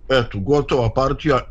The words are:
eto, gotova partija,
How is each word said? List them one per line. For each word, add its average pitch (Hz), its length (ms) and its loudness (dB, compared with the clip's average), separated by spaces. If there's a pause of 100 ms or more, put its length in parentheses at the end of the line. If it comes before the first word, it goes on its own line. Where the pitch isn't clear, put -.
eto, 120 300 0
gotova 135 500 0
partija, 135 500 0 (120)